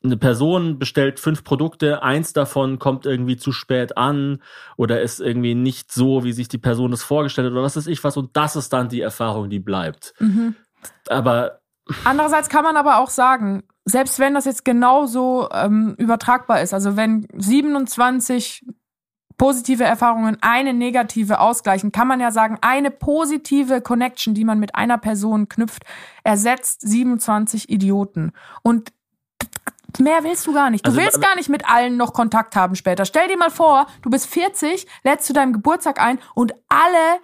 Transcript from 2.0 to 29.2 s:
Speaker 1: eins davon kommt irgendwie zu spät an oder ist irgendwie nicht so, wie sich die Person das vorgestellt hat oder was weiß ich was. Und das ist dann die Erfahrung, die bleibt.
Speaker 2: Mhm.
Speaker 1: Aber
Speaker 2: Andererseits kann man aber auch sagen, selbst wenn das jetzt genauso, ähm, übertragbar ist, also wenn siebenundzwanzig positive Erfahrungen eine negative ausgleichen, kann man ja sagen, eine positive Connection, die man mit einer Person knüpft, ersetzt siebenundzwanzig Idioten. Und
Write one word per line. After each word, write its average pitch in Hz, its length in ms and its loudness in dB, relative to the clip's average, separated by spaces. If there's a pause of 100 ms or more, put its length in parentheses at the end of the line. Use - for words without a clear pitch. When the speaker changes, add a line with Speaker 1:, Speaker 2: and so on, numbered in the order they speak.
Speaker 1:
eins 143 320 -2
davon 135 440 -2
kommt 135 280 -2
irgendwie 127 320 -2
zu - 140 -6
spät 123 440 -4
an 139 460 -2 (340)
oder 117 240 0
ist 120 180 -4
irgendwie 120 360 -2
nicht 127 380 -4
so, 131 320 0
wie 123 80 -4
sich 120 140 -6
die 117 120 -8
Person 123 320 -2
das 120 120 -6
vorgestellt 143 440 -2
hat 120 60 -4
oder 127 100 -2
was 143 120 -4
weiß 151 120 -6
ich 165 180 -6
was. 147 140 -2
Und 131 180 -6
das 151 180 0
ist 139 200 -6
dann 123 160 -2
die 120 100 -6
Erfahrung, 107 480 -6
die 101 120 -6
bleibt. 92 580 -8
Speaker 2:
Mhm. 220 380 0 (520)
Speaker 1:
Aber 120 520 -2 (440)
Speaker 2:
Andererseits 302 460 0
kann 294 140 2
man 320 120 2
aber 277 220 4
auch 262 100 0
sagen, 240 540 0 (240)
selbst 262 320 0
wenn 277 160 2
das 277 100 0
jetzt 269 220 -4
genauso, 254 840 2
ähm, 208 440 0
übertragbar 233 640 0
ist, 180 140 -2
also 196 240 -2
wenn 220 360 0
siebenundzwanzig 254 1300 0 (720)
positive 254 460 2
Erfahrungen 226 580 2
eine 254 320 2
negative 233 680 0
ausgleichen, 208 520 0
kann 240 160 0
man 254 120 0
ja 240 100 0
sagen, 220 300 0
eine 269 300 2
positive 285 880 0
Connection, 240 540 -2
die 220 100 0
man 214 160 2
mit 202 140 -4
einer 220 240 0
Person 214 500 -2
knüpft, - 360 -4 (400)
ersetzt 220 580 0
siebenundzwanzig 220 880 0
Idioten. 196 640 0 (300)
Und 233 300 0 (1080)